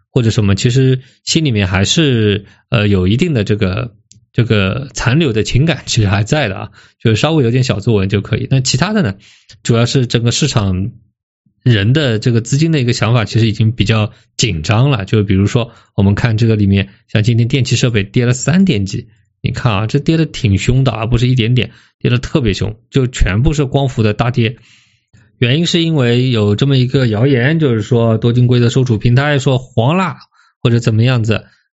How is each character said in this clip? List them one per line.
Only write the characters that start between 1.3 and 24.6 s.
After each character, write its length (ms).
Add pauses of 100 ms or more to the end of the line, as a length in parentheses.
里 80
面 160
还 180
是， 600 (240)
呃， 180
有 200
一 100
定 160
的 100
这 120
个， 400 (360)
这 140
个 480
残 240
留 160
的 80
情 240
感 220
其 160
实 40
还 160
在 240
的 80
啊， 160 (300)
就 80
是 60
稍 160
微 120
有 60
点 140
小 160
作 160
文 140
就 120
可 160
以。 120
那 120
其 160
他 160
的 80
呢， 140 (480)
主 120
要 120
是 180
整 160
个 100
市 160
场 440 (720)
人 300
的 260
这 120
个 100
资 160
金 140
的 80
一 60
个 80
想 220
法 100
其 140
实 80
已 60
经 180
比 140
较 260 (260)
紧 240
张 300
了。 140
就 180
比 100
如 140
说 240 (240)
我 80
们 100
看 240
这 80
个 100
里 120
面， 220 (180)
像 160
今 120
天 120
电 160
气 120
设 140
备 140
跌 240
了 60
三 320
点 200
几， 220 (340)
你 80
看 240
啊， 140
这 100
跌 200
得 100
挺 320
凶 240
的 80
啊， 160
不 100
是 100
一 60
点 220
点， 160 (260)
跌 140
得 80
特 200
别 140
凶， 260 (120)
就 160
全 340
部 100
是 140
光 240
伏 140
的 100
大 160
跌。 280 (800)